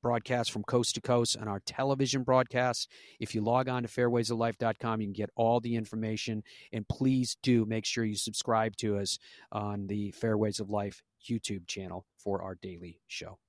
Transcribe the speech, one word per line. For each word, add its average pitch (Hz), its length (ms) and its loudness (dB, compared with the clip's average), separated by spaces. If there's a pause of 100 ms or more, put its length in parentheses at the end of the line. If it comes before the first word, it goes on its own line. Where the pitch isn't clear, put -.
broadcast 120 480 0
from 107 140 -6
coast 120 300 2
to 110 60 -6
coast 120 360 2
on 110 120 -6
our 98 160 -4
television 135 580 0
broadcast. 127 680 2 (280)
If - 160 -8
you 110 80 2
log 123 260 4
on 123 140 0
to 117 60 -4
fairways 120 420 2
of 117 80 0
life 117 200 0
dot 113 200 0
com, 113 220 -2
you 107 60 -2
can 101 60 -6
get 101 240 -4
all 117 240 6
the 117 160 -2
information, 110 680 -4 (300)
and 110 160 -4
please 131 540 2
do 120 220 6
make 110 220 -2
sure 117 180 0
you 104 120 -2
subscribe 110 640 0
to 104 200 0
us 98 200 -4 (340)
on 104 340 -4
the 104 260 -4
Fairways 107 480 0
of 101 80 -6
Life 101 340 -4 (240)
YouTube 101 400 -4
channel 92 380 -10 (140)
for 98 240 -2
our 92 140 -8
daily 85 500 -14
show. - 320 -12 (100)